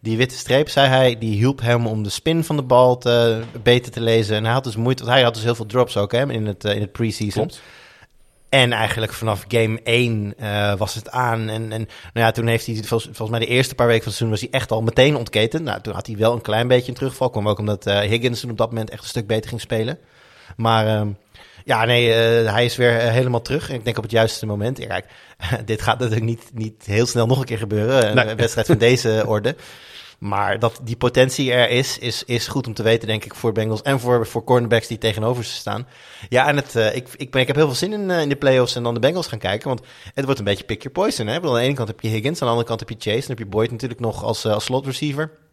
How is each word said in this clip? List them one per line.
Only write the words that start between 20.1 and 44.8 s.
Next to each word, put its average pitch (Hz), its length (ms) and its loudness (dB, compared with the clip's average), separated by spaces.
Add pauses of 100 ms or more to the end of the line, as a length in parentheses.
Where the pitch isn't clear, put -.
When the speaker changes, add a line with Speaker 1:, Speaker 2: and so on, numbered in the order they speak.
Speaker 1:
Maar, 113 300 2
ehm, 107 220 0 (560)
ja, 117 200 2
nee, 120 280 4
eh, 113 400 4
hij 117 120 2
is 120 120 -2
weer, 120 220 4
eh, 117 120 2
helemaal 120 320 0
terug. 143 260 -4
En 143 60 -6
ik 113 100 -8
denk 117 120 -2
op 113 60 -4
het 107 100 -8
juiste 113 340 2
moment. 104 320 -4
Ja, 113 80 -10
kijk, 92 200 -6 (320)
<laughs> 113 280 -4
dit 110 160 -2
gaat 113 160 0
natuurlijk 110 280 -2
niet, 117 280 -6
niet 110 300 -8
heel 107 220 2
snel 113 200 0
nog 127 120 2
een 131 60 -4
keer 117 140 -6
gebeuren. 110 500 2 (100)
Een 120 80 2
Speaker 2:
Nee. 107 80 -4
Speaker 1:
wedstrijd 113 320 0
van - 120 4
deze 117 440 4
<laughs> - 40 0
orde. 110 300 -2 (640)
Maar 101 400 -2
dat 113 240 0
die 120 140 -6
potentie 127 560 2
er 123 180 4
is, 127 280 0
is, 117 260 -6
is 120 240 -2
goed 135 180 -4
om 110 80 -8
te 113 80 -6
weten, 113 260 2
denk 110 160 -2
ik, - 100 -16
voor 113 180 -2
Bengals 110 300 -2
en 135 180 0
voor, 120 260 2
voor - 180 -6
cornerbacks 120 420 2
die 113 120 -8
tegenover 113 460 -2
ze - 80 -10
staan. 107 340 -8 (420)
Ja, 127 200 4
en 147 80 2
het, - 200 -2
eh, 113 200 2
ik, 127 200 -8
ik 131 140 -10
ben, 131 100 0
ik 131 60 4
heb 135 100 0
heel 156 100 6
veel 135 80 -2
zin 185 180 -2
in, 202 180 -4
eh, 175 100 2
in 147 80 0
de 139 80 0
playoffs 131 400 4
en 120 60 -6
dan 117 120 -2
de 117 60 -2
Bengals 160 260 0
gaan 117 120 -10
kijken. 101 300 -4
Want 127 120 -4 (340)
het 139 100 -4
wordt 135 140 0
een 104 60 -6
beetje 101 200 -2
pick - 180 -8
your - 160 -12
poison, 180 280 0
hè? 110 80 -2
Ik 170 60 -4
bedoel, 151 160 0
aan 117 60 2
de 123 40 2
ene 143 100 0
kant 117 120 -4
heb 113 120 -12
je 113 80 -4
Higgins, 110 320 -2
aan 131 60 -2
de 117 60 2
andere 117 160 0
kant 120 120 -4
heb - 80 -14
je 113 100 -12
Chase. 202 220 -2
Dan - 80 -10
heb 120 100 -6
je 110 80 -10
Boyd 110 240 0
natuurlijk 117 300 -8
nog 113 240 -6
als, 110 200 -4
eh, 110 80 2
als 104 120 -2
slot 135 220 -2